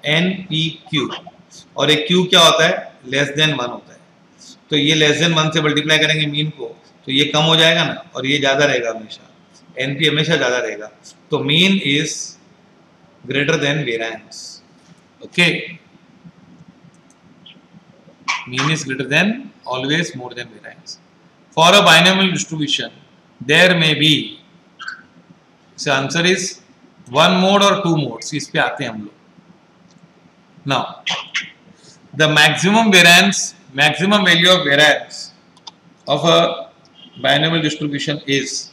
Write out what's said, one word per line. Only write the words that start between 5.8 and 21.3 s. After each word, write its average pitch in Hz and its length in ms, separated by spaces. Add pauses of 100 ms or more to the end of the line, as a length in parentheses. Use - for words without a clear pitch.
करेंगे 156 280
मीन 151 240
को, 120 260 (300)
तो 135 60
ये 139 120 (100)
कम 151 80
हो 160 140
जाएगा 165 280
ना, - 200 (120)
और 131 100
ये 143 120
ज़्यादा 135 260
रहेगा 123 260
हमेशा, 110 380 (500)
एनपी 143 300
हमेशा 156 280
ज़्यादा 127 220
रहेगा। 107 280 (440)
तो 151 140
mean 175 340 (120)
is 151 260 (1080)
greater 143 380
than 143 220
variance, 113 800 (600)
okay? - 540 (2750)
Mean 131 220
is 156 140
greater 131 300
than, 214 360 (140)
always 139 520
more 123 180
than 120 140
variance। - 500 (580)